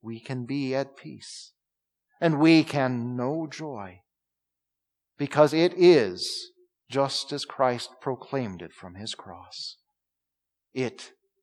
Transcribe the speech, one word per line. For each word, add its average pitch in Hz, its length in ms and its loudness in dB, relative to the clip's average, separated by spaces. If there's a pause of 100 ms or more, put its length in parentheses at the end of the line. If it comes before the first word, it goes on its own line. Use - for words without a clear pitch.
We 113 180 -12
can 127 260 -8
be 131 300 -4
at 135 200 -2
peace, - 580 -20 (680)
and 160 180 2
we 160 240 8
can 123 520 -2
know 147 320 -4
joy, 107 560 -14 (1120)
because 147 360 4
it 165 220 2
is 143 760 4 (380)
just 135 440 -2
as 143 120 -8
Christ 123 440 -2 (100)
proclaimed 120 640 -6
it 82 100 -16
from 90 240 -18
his 107 200 -12
cross. - 640 -18 (960)
"It - 400 -10 (300)